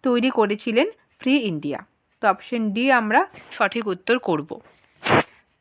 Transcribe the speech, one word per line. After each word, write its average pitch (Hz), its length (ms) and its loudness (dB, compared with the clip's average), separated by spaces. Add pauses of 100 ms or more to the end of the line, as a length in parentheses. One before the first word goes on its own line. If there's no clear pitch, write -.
তৈরি 247 280 2
করেছিলেন 220 560 0 (320)
ফ্রি 269 180 2
ইন্ডিয়া। 156 480 -4 (360)
তো 220 80 2
অপশন 214 440 -2
ডি 247 200 0
আমরা 240 340 2 (240)
সঠিক 214 360 -2
উত্তর 208 320 -2
করব। 160 420 -4 (1000)